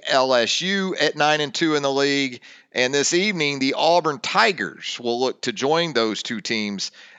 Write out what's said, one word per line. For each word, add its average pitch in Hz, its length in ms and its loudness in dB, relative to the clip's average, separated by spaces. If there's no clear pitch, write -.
L 131 260 4
S 120 280 2
U 190 360 -2
at 147 200 -2
nine 151 240 2
and 143 120 -4
two 160 220 0
in 143 80 0
the 139 80 0
league. 139 480 0
And 127 220 0
this 143 200 2
evening, 175 460 0
the 135 140 0
Auburn 156 460 2
Tigers 156 840 -2
will 120 180 -2
look 127 220 -2
to 127 100 -4
join 151 400 0
those 113 320 0
two 113 160 -6
teams 104 520 -4